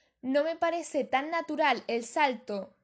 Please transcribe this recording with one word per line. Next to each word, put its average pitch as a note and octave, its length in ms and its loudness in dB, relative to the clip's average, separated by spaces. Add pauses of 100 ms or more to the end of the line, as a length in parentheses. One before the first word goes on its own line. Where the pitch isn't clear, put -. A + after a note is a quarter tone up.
(220)
no C4+ 220 2
me E4 120 -2
parece E4 480 0
tan C#4 260 0
natural D#4 580 0
el A#3 180 -2
salto G#3+ 800 -2